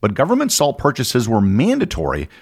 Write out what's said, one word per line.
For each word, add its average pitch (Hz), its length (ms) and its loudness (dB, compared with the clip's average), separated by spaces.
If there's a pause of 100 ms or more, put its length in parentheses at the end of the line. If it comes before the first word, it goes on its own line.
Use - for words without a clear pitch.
but - 140 -2
government 247 380 0
salt 143 260 0
purchases 123 500 0
were 110 120 2
mandatory, 98 880 0 (140)